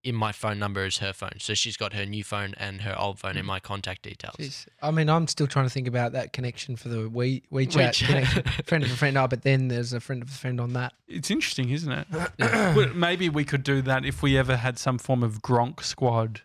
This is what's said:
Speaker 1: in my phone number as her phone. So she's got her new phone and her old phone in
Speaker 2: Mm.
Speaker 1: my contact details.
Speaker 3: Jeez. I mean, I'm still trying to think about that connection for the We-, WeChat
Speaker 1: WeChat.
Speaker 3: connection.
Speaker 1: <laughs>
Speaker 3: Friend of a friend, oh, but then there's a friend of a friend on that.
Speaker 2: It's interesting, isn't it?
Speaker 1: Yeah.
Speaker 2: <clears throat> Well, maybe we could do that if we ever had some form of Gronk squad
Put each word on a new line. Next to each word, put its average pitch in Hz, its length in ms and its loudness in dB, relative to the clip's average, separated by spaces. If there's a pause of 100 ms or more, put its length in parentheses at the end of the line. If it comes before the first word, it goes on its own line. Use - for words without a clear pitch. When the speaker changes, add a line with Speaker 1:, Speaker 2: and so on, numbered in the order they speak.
Speaker 1:
in 120 120 -2
my 110 160 0
phone 104 260 -4
number 101 280 -2
as 95 140 -2
her 98 140 -4
phone. 95 260 -10
So - 140 -4
she's 107 240 -2
got 104 160 -4
her 101 120 -4
new 104 180 -6
phone 101 340 -4
and 98 240 -8
her 101 160 -4
old 101 220 -2
phone 95 180 -6
in 95 60 -4
Speaker 2:
Mm. 98 40 -6
Speaker 1:
my 95 120 -4
contact 95 440 -8
details. - 360 -14
Speaker 3:
Jeez. 139 280 -12 (140)
I 151 100 -2
mean, 160 180 2
I'm 160 180 2
still - 200 0
trying 135 180 2
to 127 60 0
think 127 160 -4
about 120 260 -2
that 127 200 -6
connection 123 440 -8
for - 120 -12
the 113 200 -4
We-, 123 420 -2
WeChat 135 160 2 (240)
Speaker 1:
WeChat. - 160 0
Speaker 3:
connection. 135 360 4
Speaker 1:
<laughs> - 220 -2
Speaker 3:
Friend 160 180 2
of 123 80 2
a 127 40 -2
friend, 135 220 2
oh, 131 100 4
but 120 160 -2
then 135 240 4
there's 120 260 -2
a 120 60 -4
friend 123 240 -6
of 127 60 -12
a - 20 -12
friend 127 300 -4
on 120 120 -2
that. 123 200 -4 (140)
Speaker 2:
It's - 220 -6
interesting, 190 420 0
isn't 151 200 -2
it? - 160 -4 (320)
Speaker 1:
Yeah. 220 340 4
Speaker 2:
<clears throat> - 20 4
Well, - 180 8
maybe 175 360 2
we 147 140 2
could 139 200 0
do 139 200 2
that 131 220 2
if 143 180 -2
we 139 140 6
ever 131 180 4
had 123 240 -2
some 127 180 0
form 123 260 2
of 110 200 0
Gronk 123 400 2
squad 113 600 0